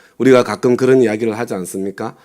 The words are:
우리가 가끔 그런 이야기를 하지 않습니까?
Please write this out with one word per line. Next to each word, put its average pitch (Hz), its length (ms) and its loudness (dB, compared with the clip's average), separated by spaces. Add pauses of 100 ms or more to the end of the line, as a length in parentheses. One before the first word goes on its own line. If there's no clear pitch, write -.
(180)
우리가 123 260 4
가끔 110 320 -2
그런 127 260 2
이야기를 110 360 -2
하지 117 160 -8
않습니까? 98 720 -10